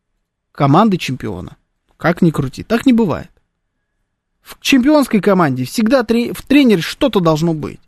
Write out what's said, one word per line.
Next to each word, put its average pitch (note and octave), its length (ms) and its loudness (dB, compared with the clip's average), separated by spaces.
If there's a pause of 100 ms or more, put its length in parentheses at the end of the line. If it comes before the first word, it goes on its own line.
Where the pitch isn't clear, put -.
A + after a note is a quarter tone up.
(520)
команды F3 460 2
чемпиона. A2 580 -10 (400)
Как - 260 -4
ни E3+ 100 4
крути, C#3 320 -6
так - 220 -2
не C4+ 60 4
бывает. E3+ 380 0 (1120)
В - 180 -20
чемпионской C4+ 640 2
команде E3 420 0
всегда A#3 400 0
тре-, A#3 300 -2
в - 80 -14
тренере B3 400 2
что-то A3 400 -2
должно E3 320 0
быть. D3 340 -10